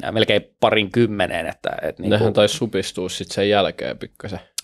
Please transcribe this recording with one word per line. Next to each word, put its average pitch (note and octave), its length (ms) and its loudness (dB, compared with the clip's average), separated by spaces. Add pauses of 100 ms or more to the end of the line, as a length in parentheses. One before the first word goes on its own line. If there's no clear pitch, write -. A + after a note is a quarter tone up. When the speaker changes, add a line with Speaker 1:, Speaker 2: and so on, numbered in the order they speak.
(120)
Speaker 1:
melkein G#2+ 300 4 (180)
parin G#2+ 320 2
kymmeneen. G2 560 0
Että, - 220 -6 (120)
et - 180 -6
niinku G2+ 180 2
Speaker 2:
Nehän G#2+ 160 2
taisi G#2 240 4
supistua F#2+ 520 -4
sit - 220 -10
sen G2+ 180 0
jälkeen F2+ 480 0
pikkasen. - 420 -12 (240)